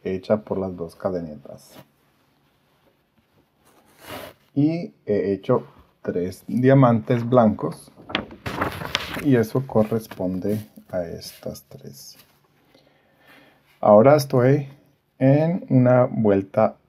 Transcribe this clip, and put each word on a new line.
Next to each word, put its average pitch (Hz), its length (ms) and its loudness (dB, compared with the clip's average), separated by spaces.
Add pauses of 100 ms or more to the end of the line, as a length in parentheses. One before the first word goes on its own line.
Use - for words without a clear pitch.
hecha 95 360 -4
por 104 200 -8
las 95 180 -6
dos 82 200 -12
cadenetas. 85 760 -10 (2750)
Y 160 380 -2 (140)
he 101 260 -2
hecho 110 320 -2 (380)
tres 92 440 -6
diamantes 120 840 2
blancos. 113 640 0 (1300)
Y 139 120 4
eso 120 300 -2
corresponde 107 1000 -4 (240)
a 90 140 -6
estas - 600 -14
tres. - 520 -20 (1600)
Ahora 110 360 6
estoy 139 520 0 (500)
en 151 500 2
una 123 360 4
vuelta 107 720 0 (120)